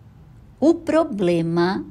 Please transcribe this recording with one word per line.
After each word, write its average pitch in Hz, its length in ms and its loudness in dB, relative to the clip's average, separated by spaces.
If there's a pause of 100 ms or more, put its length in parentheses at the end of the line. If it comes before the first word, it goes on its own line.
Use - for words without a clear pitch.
(600)
O 320 140 4
problema 190 1160 0